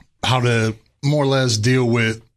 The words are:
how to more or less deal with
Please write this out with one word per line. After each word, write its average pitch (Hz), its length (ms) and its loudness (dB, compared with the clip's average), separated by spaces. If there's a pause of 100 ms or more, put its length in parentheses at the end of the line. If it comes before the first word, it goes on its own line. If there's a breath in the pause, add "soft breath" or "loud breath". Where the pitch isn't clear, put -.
(240)
how 127 160 0
to 113 360 0 (280)
more 143 200 0
or 139 40 0
less 131 300 0
deal 127 280 2
with 113 360 0 (160)